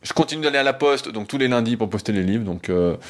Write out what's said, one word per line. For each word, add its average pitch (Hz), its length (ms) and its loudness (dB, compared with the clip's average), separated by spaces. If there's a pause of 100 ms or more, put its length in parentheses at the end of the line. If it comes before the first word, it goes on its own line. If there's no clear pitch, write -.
je - 120 -8
continue 156 280 0
d'aller 143 160 2
à 139 60 4
la 135 100 4
poste, 139 360 2
donc 107 180 -6
tous 139 100 -4
les 131 100 2
lundis 120 300 2
pour 107 120 -2
poster 107 220 -2
les 98 120 2
livres, 104 200 0
donc, 87 260 -6
euh, 87 280 2 (120)